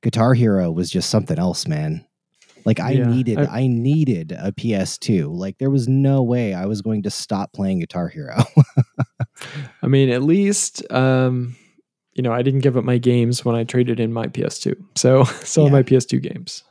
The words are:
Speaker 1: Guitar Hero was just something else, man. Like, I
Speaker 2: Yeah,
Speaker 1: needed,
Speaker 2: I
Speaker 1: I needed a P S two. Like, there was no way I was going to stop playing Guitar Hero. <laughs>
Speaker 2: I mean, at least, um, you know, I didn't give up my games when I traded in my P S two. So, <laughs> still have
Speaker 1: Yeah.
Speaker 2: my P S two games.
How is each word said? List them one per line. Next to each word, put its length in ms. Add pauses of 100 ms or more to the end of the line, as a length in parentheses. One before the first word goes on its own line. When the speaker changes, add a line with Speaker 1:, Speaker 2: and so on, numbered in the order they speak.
Speaker 1:
Guitar 320
Hero 360
was 200
just 200
something 280
else, 280
man. 380 (600)
Like, 160
I 120
Speaker 2:
Yeah, 140
Speaker 1:
needed, 320
Speaker 2:
I 240
Speaker 1:
I 40
needed 720
a 140
P 220
S 240
two. 340
Like, 260
there 120
was 180
no 340
way 320
I 120
was 160
going 200
to 80
stop 420
playing 280
Guitar 280
Hero. 280 (760)
<laughs> 680
Speaker 2:
I 40
mean, 240
at 120
least, 680
um, 680 (580)
you 80
know, 100
I 100
didn't 180
give 160
up 80
my 140
games 460
when 120
I 80
traded 340
in 140
my 160
P 160
S 140
two. 180 (180)
So, 300
<laughs> 180
still 220
have 80
Speaker 1:
Yeah. 60
Speaker 2:
my 40
P 140
S 80
two 160
games. 500